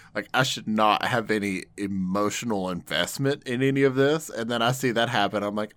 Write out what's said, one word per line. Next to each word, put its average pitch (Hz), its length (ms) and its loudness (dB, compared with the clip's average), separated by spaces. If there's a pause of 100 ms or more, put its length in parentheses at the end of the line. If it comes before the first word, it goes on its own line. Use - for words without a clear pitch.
(140)
Like, 104 200 -6
I 131 100 4
should 120 240 -4
not 107 380 4
have 110 260 -2
any 101 320 -2 (140)
emotional 98 920 -2
investment 87 800 -2
in 123 160 -2
any 135 200 2
of 131 120 4
this, 143 340 2
and 113 220 -6
then 120 100 0
I 120 120 4
see 131 180 0
that 117 160 2
happen, 104 340 0
I'm 104 140 -2
like, 107 220 -4